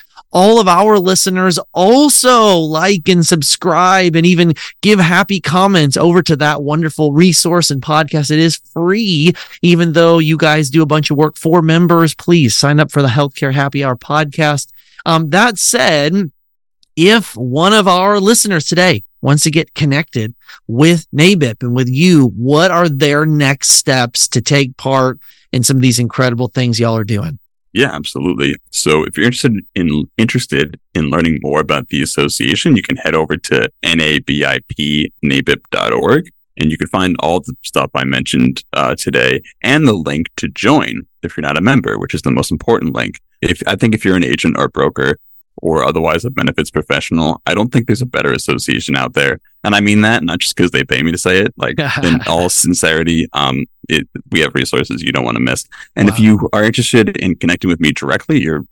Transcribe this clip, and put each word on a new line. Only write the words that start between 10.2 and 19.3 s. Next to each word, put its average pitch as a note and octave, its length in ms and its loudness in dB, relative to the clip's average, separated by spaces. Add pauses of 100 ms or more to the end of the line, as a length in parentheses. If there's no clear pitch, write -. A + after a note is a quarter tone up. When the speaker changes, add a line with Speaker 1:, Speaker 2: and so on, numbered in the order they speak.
Speaker 1:
guys D3+ 340 2
do D3+ 120 2
a D#3 60 2
bunch D3+ 220 0
of D#3 60 -2
work D3 220 0
for E3 240 2
members. E3 520 4
Please D#3 400 2
sign D3 280 2
up C#3+ 100 -2
for C#3+ 100 0
the C3+ 60 2
Healthcare C#3 460 -2
Happy C#3 280 -2
Hour C3+ 140 -2
podcast. D3 760 -2 (340)
Um, E3 240 0
that G3+ 280 2
said, F3+ 760 0 (680)
if F#3+ 400 2
one C3 340 0
of G#3+ 160 4
our F#3+ 320 2
listeners G3 460 0
today E3+ 380 0 (180)
wants C#3+ 220 2